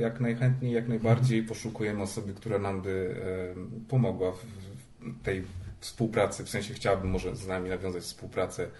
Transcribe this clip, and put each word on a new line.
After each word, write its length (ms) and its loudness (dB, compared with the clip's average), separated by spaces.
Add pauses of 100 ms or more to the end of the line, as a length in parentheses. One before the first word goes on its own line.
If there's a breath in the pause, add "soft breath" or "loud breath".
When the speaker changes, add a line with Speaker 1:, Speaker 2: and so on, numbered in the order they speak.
Speaker 1:
jak 200 0
najchętniej, 520 2
jak 160 2
najbardziej 500 6
Speaker 2:
Mhm. 180 0
Speaker 1:
poszukujemy 460 -2
osoby, 320 -4
która 240 -2
nam 240 0
by, 340 0 (400)
e, 320 -10
pomogła 440 4
w, 80 -8
w 840 -12
tej 200 0 (380)
współpracy, 640 2
w 40 -10
sensie 260 -4
chciałaby 340 2
może 280 0
z 100 -8
nami 240 -2
nawiązać 320 -2
współpracę, 680 -4 (120)